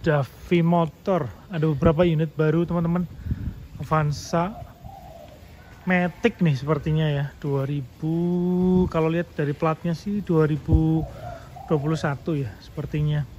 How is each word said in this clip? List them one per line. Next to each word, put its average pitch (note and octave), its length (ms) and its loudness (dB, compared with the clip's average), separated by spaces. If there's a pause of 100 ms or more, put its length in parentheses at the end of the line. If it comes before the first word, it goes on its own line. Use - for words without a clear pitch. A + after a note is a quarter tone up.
Davi D#3 560 2
Motor. E3+ 640 2 (240)
Ada D#3+ 240 -2
beberapa D#3+ 320 4
unit D#3+ 320 2
baru, D#3 320 2
teman-teman. E3+ 400 0 (720)
Avanza D#3 720 0 (1400)
Matic F3+ 560 2
nih D#3 80 4
sepertinya D3+ 560 0
ya, C#3+ 320 -2
dua C#3 240 -2
ribu, F3 1300 0
kalau D#3+ 160 2
lihat E3+ 240 -2
dari D3 240 -2
platnya E3 400 0
sih G3+ 240 -4
dua D#3+ 240 4
ribu D#3+ 640 2 (560)
dua D#3 160 0
puluh D#3 160 -2
satu D3+ 400 -4
ya C3 240 -4
sepertinya. D3+ 640 -4 (140)